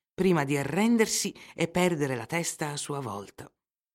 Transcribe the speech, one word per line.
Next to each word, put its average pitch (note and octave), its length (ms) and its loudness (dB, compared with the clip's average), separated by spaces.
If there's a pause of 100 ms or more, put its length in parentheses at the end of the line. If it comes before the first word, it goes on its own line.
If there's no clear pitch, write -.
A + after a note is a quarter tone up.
(140)
prima E3+ 300 4
di C#3+ 120 0
arrendersi G3+ 800 2 (200)
e E3 120 0
perdere E3 480 2
la A2+ 120 -8
testa E3 420 -4
a C#3+ 80 -8
sua C#3+ 220 -6
volta. G2+ 520 -10 (440)